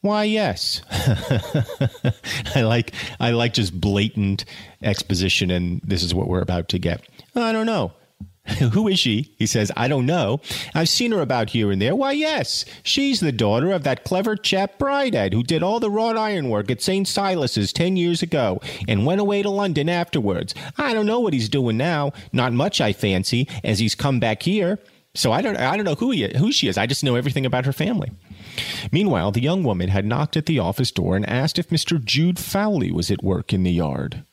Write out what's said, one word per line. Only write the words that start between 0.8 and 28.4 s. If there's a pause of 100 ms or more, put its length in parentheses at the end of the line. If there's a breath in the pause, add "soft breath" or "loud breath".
<laughs> (1600 loud breath)
I
like, (260 loud breath)
I
like
just
blatant (360 loud breath)
exposition,
and
this
is
what
we're
about
to
get. (300 loud breath)
"I
don't
know." (560)
<laughs>
"Who
is
she?"
he
says.
"I
don't
know. (340 loud breath)
I've
seen
her
about
here
and
there."
"Why,
yes. (180 loud breath)
She's
the
daughter
of
that
clever
chap
Bridhead,
who
did
all
the
wrought
iron
work
at
Saint
Silas's
ten
years
ago (260 loud breath)
and
went
away
to
London
afterwards. (220 loud breath)
I
don't
know
what
he's
doing
now. (180 loud breath)
Not
much,
I
fancy, (160 loud breath)
as
he's
come
back
here. (340 soft breath)
So
I
don't,
I
don't
know
who
he,
who
she
is.
I
just
know
everything
about
her
family." (840 loud breath)